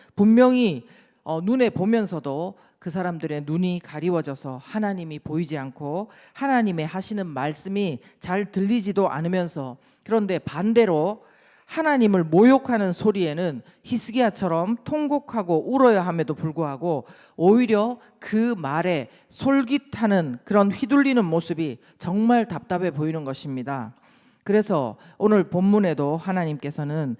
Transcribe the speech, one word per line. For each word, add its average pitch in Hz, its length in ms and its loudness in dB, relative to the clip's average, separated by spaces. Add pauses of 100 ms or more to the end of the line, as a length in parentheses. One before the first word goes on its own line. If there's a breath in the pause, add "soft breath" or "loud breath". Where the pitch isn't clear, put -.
(160 soft breath)
분명히, 226 680 4 (380 soft breath)
어, 160 180 -6
눈에 240 260 2
보면서도 180 880 -2 (240 soft breath)
그 - 100 -10
사람들의 160 560 -4
눈이 175 400 -2
가리워져서 147 800 -4
하나님이 190 540 -6
보이지 156 400 -6
않고 147 500 -8 (240 loud breath)
하나님의 220 540 0
하시는 185 400 -6
말씀이 156 720 -4 (200 loud breath)
잘 196 320 -4
들리지도 196 600 0
않으면서, 160 640 -4 (280 soft breath)
그런데 202 340 0
반대로 196 840 0 (400 soft breath)
하나님을 240 600 2
모욕하는 214 680 4
소리에는 170 680 -2 (200 soft breath)
히스기야처럼 208 1000 -2
통곡하고 240 880 -2
울어야 247 300 4
함에도 170 320 -2
불구하고 156 720 -4 (300 loud breath)
오히려 214 640 4 (200 loud breath)
그 233 400 0
말에 156 500 -2 (220 soft breath)
솔깃하는 226 1160 0
그런 202 260 4
휘둘리는 262 540 2
모습이 160 540 -2 (180 soft breath)
정말 220 500 2
답답해 180 440 -4
보이는 156 340 -4
것입니다. 131 720 -8 (500 soft breath)
그래서 196 520 0 (200 loud breath)
오늘 208 280 4
본문에도 170 720 2
하나님께서는 151 1000 -4